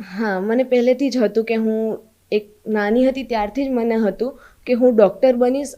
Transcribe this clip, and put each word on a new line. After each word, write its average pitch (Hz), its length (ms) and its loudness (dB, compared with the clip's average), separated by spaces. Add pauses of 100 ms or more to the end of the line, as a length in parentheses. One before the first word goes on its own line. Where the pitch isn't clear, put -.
હા, 190 360 -6
મને 226 240 -2
પહેલેથી 254 460 0
જ 240 80 -4
હતું 220 260 0
કે 226 120 -2
હું 220 420 -2 (340)
એક 208 180 -4 (180)
નાની 214 400 0
હતી 269 160 -2
ત્યારથી 220 420 -4
જ 269 40 -4
મને 233 260 -2
હતું 226 440 -2 (260)
કે 247 80 -2
હું 247 220 4
ડૉક્ટર 220 400 4
બનીશ 254 420 -2